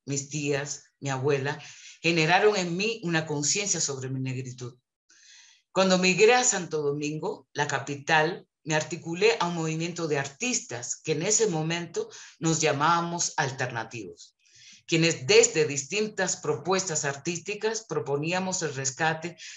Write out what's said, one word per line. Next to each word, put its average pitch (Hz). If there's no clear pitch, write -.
mis 139
tías, 143
mi 139
abuela, 135
generaron 175
en 175
mí 220
una 160
conciencia 151
sobre 131
mi 131
negritud. 127
Cuando 185
migré 185
a 247
Santo 180
Domingo, 151
la 147
capital, 151
me 151
articulé 170
a 175
un 175
movimiento 165
de 147
artistas -
que 156
en 147
ese 208
momento 165
nos 160
llamábamos 165
alternativos, 120
quienes 160
desde 202
distintas 185
propuestas 165
artísticas 208
proponíamos 160
el 143
rescate 160